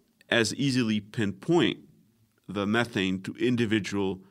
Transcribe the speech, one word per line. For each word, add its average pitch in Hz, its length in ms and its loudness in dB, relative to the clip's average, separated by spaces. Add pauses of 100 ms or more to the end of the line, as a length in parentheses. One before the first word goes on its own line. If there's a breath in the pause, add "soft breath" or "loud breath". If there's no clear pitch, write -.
(300)
as 110 240 2
easily 123 460 0
pinpoint 110 800 0 (680)
the 98 180 -4
methane 104 580 0
to - 180 -10
individual 101 800 0 (100)